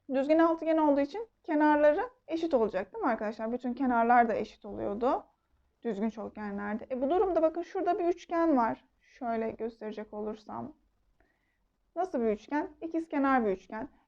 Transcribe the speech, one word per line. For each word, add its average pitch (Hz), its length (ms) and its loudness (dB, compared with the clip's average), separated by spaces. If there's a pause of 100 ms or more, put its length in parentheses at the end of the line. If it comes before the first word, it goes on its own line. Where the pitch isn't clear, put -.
(140)
düzgün 285 240 4
altıgen 330 380 4
olduğu 294 240 4
için 392 280 -4 (140)
kenarları 302 580 4 (280)
eşit 330 260 -2
olacak 208 380 0
değil 440 120 -6
mi 285 60 2
arkadaşlar? 226 420 -4
Bütün 247 220 -4
kenarlar 240 540 4
da 208 60 0
eşit - 300 -6
oluyordu 220 600 -4 (580)
düzgün 226 280 -4
çokgenlerde. 208 800 -8
E, 254 120 -4
bu 277 80 0
durumda 359 320 2
bakın 320 200 0
şurada 349 360 -2
bir 349 60 -2
üçgen 339 520 0
var. 226 280 0 (160)
Şöyle 226 500 -6
gösterecek 214 640 -10
olursam. 214 580 -10 (1200)
Nasıl 330 240 -2
bir 226 60 0
üçgen? 254 420 -2 (120)
İkizkenar 277 640 0
bir 202 40 0
üçgen. 214 380 -8 (200)